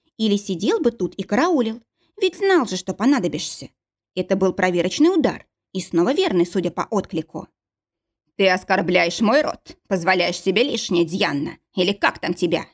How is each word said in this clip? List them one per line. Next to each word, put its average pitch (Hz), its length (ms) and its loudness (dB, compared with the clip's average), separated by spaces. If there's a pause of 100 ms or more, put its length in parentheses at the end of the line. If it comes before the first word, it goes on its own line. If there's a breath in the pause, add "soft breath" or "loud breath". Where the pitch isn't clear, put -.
(160)
Или 208 200 2
сидел 202 420 -2
бы 233 140 2
тут 180 240 -6
и 196 80 -6
караулил, 240 580 0 (380)
ведь 370 160 0
знал 370 320 2
же, 185 80 -4
что - 180 -8
понадобишься. 202 760 -2 (440)
Это 185 220 -2
был 190 160 2
проверочный 185 600 2
удар, 254 340 0 (260)
и 190 80 -4
снова 180 340 0
верный, 330 320 2
судя 175 240 -2
по - 180 -6
отклику. 196 600 -6 (880)
«Ты 190 120 4
оскорбляешь 180 720 2
мой 240 220 4
род, - 340 -10 (120)
позволяешь 175 520 0
себе 190 220 2
лишнее, 175 420 0
Дианна, 156 540 -4 (160)
или 190 180 0
как - 280 -2
там 175 140 -4
тебя? - 400 -2